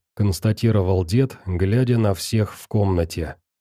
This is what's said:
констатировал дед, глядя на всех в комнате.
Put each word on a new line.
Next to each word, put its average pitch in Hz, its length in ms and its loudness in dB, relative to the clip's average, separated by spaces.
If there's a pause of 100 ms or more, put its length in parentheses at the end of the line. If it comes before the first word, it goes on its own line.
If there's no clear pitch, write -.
(140)
констатировал 101 880 0
дед, 123 420 0
глядя 101 500 0
на 107 160 2
всех 107 420 -2
в - 120 -20
комнате. 87 720 -2 (240)